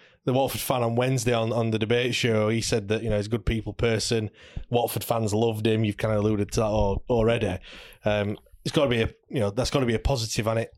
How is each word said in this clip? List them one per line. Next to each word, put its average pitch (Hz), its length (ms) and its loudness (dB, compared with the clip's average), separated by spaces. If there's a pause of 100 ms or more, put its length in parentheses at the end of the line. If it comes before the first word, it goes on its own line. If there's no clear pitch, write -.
(260)
the 131 80 2
Watford 127 280 0
fan 127 220 0
on 117 120 0
Wednesday 123 380 2
on, 113 200 0
on 113 180 0
the 110 80 0
debate 120 360 0
show, 110 340 2
he 113 120 0
said 110 280 -2
that, 107 140 0
you 113 60 -4
know, 104 80 0
he's 101 100 -2
a - 20 -14
good 113 160 -4
people 110 280 -2
person. 113 560 0 (400)
Watford 117 340 0
fans 113 300 0
loved 110 340 0
him. 110 180 2
You've 104 120 -2
kind 110 160 0
of 104 80 0
alluded 101 320 0
to 117 80 0
that 110 40 2
al-, 104 440 0
already. 110 500 0 (440)
Um, 104 340 0 (280)
it's - 100 0
gotta 143 140 4
be 117 120 2
a, 107 80 0 (200)
you 143 100 -2
know, 101 120 2
that's 117 180 -2
gotta 135 160 2
be 113 100 2
a 107 40 0
positive, 113 460 -2
hasn't 113 200 0
it, - 120 -12